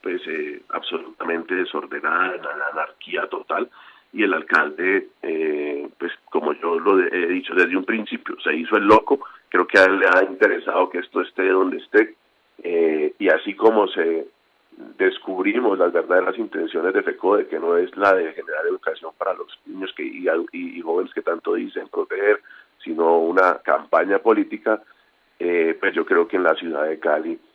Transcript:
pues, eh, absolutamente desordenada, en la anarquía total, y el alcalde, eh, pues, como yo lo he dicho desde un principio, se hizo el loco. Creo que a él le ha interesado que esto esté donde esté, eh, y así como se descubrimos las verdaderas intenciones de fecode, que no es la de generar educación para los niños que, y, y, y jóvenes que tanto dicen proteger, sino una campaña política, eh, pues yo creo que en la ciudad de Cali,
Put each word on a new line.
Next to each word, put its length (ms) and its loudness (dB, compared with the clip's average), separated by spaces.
pues, 260 -6
eh, 420 -8
absolutamente 840 -8
desordenada, 800 -4
en 60 -12
la 320 -8
anarquía 560 -8
total, 400 -6
y 120 -2
el 100 2
alcalde, 760 0
eh, 640 -4
pues, 140 -8
como 220 -2
yo 260 -2
lo 200 4
he 280 0
dicho 260 -4
desde 240 2
un 80 -4
principio, 580 -6
se 120 0
hizo 200 -2
el 100 2
loco. 340 6
Creo 180 2
que 100 4
a 60 10
él 160 6
le 80 4
ha 160 6
interesado 640 0
que 80 -6
esto 240 -4
esté 260 -2
donde 300 2
esté, 380 2
eh, 560 0
y 100 2
así 240 0
como 340 4
se 380 -2
descubrimos 800 0
las 160 2
verdaderas 460 2
intenciones 540 -4
de 100 2
fecode, 420 0
que 140 -6
no 180 0
es 180 0
la 200 4
de 180 -2
generar 320 -8
educación 500 -6
para 180 -4
los 140 -14
niños 300 -12
que, 80 -10
y, 220 -8
y, 260 -10
y 20 -10
jóvenes 320 -4
que 80 -6
tanto 320 -4
dicen 360 -6
proteger, 520 -2
sino 360 2
una 400 2
campaña 600 0
política, 640 0
eh, 420 0
pues 140 -2
yo 100 0
creo 240 2
que 100 -4
en 60 0
la 120 4
ciudad 320 -4
de 120 -4
Cali, 400 -2